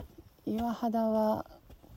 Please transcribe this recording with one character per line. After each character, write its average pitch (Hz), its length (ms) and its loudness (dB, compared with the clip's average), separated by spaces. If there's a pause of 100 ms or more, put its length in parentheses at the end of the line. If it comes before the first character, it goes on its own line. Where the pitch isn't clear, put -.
(460)
岩 226 280 0
肌 226 320 0
は 220 420 2 (500)